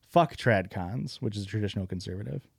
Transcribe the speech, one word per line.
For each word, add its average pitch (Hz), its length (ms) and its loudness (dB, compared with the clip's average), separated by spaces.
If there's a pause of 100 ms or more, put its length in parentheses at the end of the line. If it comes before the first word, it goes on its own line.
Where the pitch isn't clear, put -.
Fuck - 340 4
trad 98 340 4
cons, - 520 -6
which 110 160 -2
is 101 60 -4
a 95 40 -6
traditional 101 400 -2
conservative. 98 580 -6 (140)